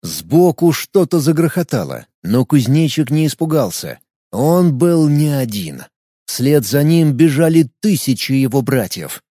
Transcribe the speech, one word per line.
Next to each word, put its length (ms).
Сбоку 680
что-то 480
загрохотало, 840
но 220
кузнечик 680
не 160
испугался. 720
Он 440
был 320
не 200
один. 560
Вслед 400
за 160
ним 300
бежали 580
тысячи 520
его 280
братьев. 640